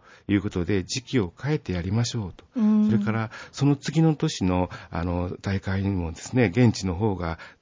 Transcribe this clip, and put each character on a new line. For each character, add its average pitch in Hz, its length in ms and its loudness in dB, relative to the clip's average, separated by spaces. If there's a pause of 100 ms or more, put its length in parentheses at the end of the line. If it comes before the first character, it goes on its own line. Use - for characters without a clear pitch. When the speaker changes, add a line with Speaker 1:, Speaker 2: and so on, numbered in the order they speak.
(280)
Speaker 1:
い 98 80 2
う 98 60 4
こ 98 80 -6
と 87 160 -2
で、 95 180 0
時 120 200 -8
期 131 180 -2
を 87 100 -4 (100)
変 143 120 -2
え 151 40 0
て - 140 -8
や 90 100 -2
り 92 120 -4
ま 117 100 2
し 117 140 -4
ょ 101 100 -6
う 85 80 -12
と。 - 80 -20 (140)
Speaker 2:
う 240 40 -2
ん。 214 260 4
Speaker 1:
そ 214 100 4
れ - 40 2
か 117 120 0
ら、 110 180 -4 (220)
そ - 120 0
の 143 120 4
次 151 240 0
の 160 120 6
年 151 300 -2
の、 90 260 2 (220)
あ 82 140 -4
の、 90 260 -2 (100)
大 98 200 -2
会 98 220 -2
に 98 80 0
も 85 200 -2
で 82 100 -14
す - 140 -10
ね、 117 180 4
現 117 240 4
地 95 80 -6
の 90 100 -2
方 104 200 -2
が 85 240 -6 (220)